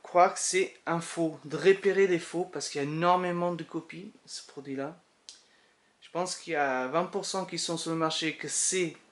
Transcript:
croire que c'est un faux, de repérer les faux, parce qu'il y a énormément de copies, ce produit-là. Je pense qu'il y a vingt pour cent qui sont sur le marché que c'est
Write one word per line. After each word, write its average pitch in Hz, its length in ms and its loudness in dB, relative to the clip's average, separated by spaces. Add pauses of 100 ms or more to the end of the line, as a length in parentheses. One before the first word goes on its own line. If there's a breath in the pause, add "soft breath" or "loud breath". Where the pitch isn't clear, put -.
croire 180 320 6
que - 60 -6
c'est - 340 0 (120)
un 165 140 0
faux, 160 440 -2
de 151 120 -6
repérer 190 520 6
les 175 100 2
faux, 170 280 -4
parce 147 220 -8
qu'il 143 140 -4
y - 20 0
a 147 40 -2
énormément 175 640 2
de 165 80 -8
copies, 165 480 -10 (160)
ce - 180 -14
produit-là. 139 540 -10 (1040 loud breath)
Je - 100 -20
pense 175 240 -4
qu'il 165 200 -8
y - 20 -2
a 131 320 0
vingt 160 160 0
pour 180 220 -6
cent 190 180 -4
qui 170 160 -6
sont 165 160 -2
sur 165 160 -4
le 165 40 -2
marché 160 380 -2
que - 140 -10
c'est 175 480 -2 (160)